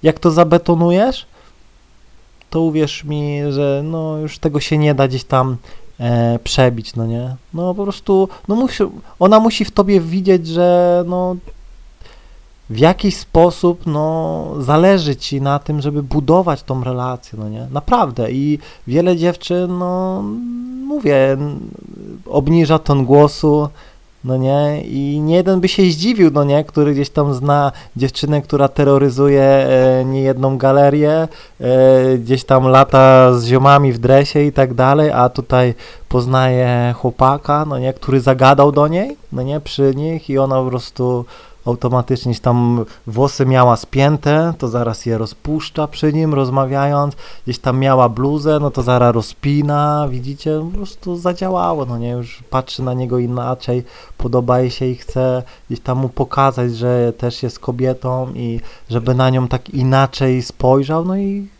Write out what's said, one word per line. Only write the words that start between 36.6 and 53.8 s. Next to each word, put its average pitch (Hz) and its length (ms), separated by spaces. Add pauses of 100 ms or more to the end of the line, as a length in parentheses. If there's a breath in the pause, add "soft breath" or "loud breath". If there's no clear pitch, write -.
chłopaka, 143 680
no 143 140
nie? 131 140
Który 135 260
zagadał 135 520
do 143 160
niej, 208 300 (140)
no 131 100
nie? 139 180
Przy 139 360
nich 156 340
i 135 80
ona 135 180
po 131 100
prostu 123 600 (400 loud breath)
automatycznie 123 680
gdzieś 110 100
tam 120 440 (220 loud breath)
włosy 131 380
miała 127 300
spięte, 147 840
to 131 100
zaraz 117 380
je 117 120
rozpuszcza 151 720
przy 151 260
nim, 156 200
rozmawiając, 139 800 (280 loud breath)
gdzieś 123 160
tam 131 200
miała 131 300
bluzę, 147 520
no 143 100
to 135 120
zaraz 123 300
rozpina, 147 960
widzicie, 139 500
po 170 180
prostu 185 400
zadziałało, 175 680
no 120 120
nie, 117 120
już 123 400
patrzy 131 340
na 127 100
niego 127 260
inaczej, 123 640 (340 loud breath)